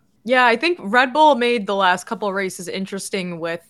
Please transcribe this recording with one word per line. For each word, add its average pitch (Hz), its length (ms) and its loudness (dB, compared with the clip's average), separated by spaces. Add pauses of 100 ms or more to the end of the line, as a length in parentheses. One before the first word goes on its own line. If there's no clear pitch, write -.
(240)
Yeah, 247 220 2
I 233 100 4
think 339 260 -2
Red 247 320 2
Bull 302 220 6
made 240 320 0
the 202 80 -2
last 185 300 0
couple 214 220 -6
of 190 80 -4
races 190 340 -6
interesting 190 680 -6
with 165 300 -6